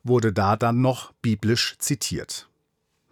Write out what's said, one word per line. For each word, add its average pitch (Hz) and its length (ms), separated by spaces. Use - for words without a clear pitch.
wurde 117 300
da 104 240
dann 120 240
noch 131 400
biblisch 110 580
zitiert. - 720